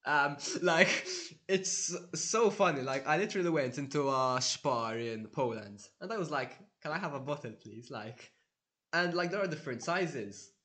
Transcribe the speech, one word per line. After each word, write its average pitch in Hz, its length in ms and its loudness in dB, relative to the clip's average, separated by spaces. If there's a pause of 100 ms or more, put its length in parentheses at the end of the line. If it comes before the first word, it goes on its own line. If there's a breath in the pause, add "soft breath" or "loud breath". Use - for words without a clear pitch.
Um, 143 300 4 (260 loud breath)
like, 175 440 6 (420 loud breath)
it's 185 460 0 (200)
so 220 360 4
funny. 165 320 4
Like, 135 240 -2
I 151 120 4
literally 190 320 0
went 135 280 2
into 139 320 0
a 131 300 4
spar 117 580 0
in 113 300 -4
Poland, 107 520 -4 (200)
and 185 120 -6
I 226 60 -4
was 160 120 -2
like, 131 280 -4 (240)
"Can 151 100 -4
I 165 60 -2
have 170 160 -4
a 135 60 -4
bottle, 131 320 -6
please?" 110 380 -16
Like, 113 420 -10 (600)
and, 175 220 2
like, 175 160 0
there 202 120 -2
are 190 60 0
different 147 340 -6
sizes. 143 680 -4 (140)